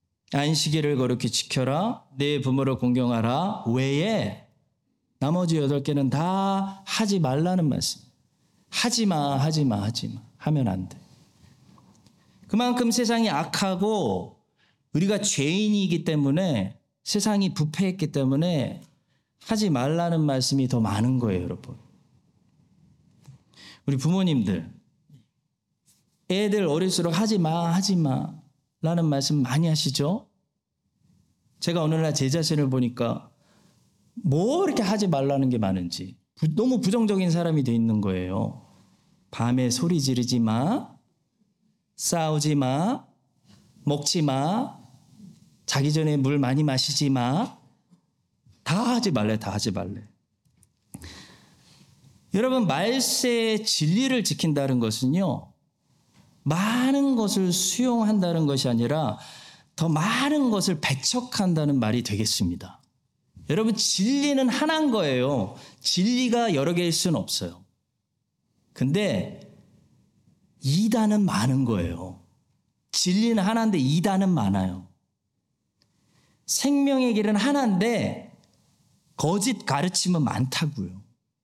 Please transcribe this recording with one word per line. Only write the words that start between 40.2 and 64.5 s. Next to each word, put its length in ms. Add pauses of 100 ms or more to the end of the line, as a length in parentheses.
마, 500 (1080)
싸우지 600
마, 500 (760)
먹지 380
마, 600 (840)
자기 280
전에 240
물 200
많이 260
마시지 460
마. 480 (1080)
다 320
하지 160
말래, 280
다 140
하지 180
말래. 340 (2250)
여러분, 340
말세의 960
진리를 600
지킨다는 540
것은요, 720 (920)
많은 720
것을 360
수용한다는 920
것이 240
아니라 480 (580)
더 140
많은 640
것을 300
배척한다는 1000
말이 240
되겠습니다. 800 (680)
여러분, 260
진리는 760
하나인 420